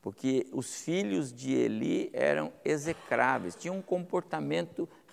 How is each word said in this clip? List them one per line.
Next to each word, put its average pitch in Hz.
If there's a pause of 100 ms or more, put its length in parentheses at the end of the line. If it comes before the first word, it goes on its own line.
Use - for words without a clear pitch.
Porque 131
os -
filhos 180
de 131
Eli 120
eram 147 (120)
execráveis, 131
tinham 180
um 190
comportamento 170 (260)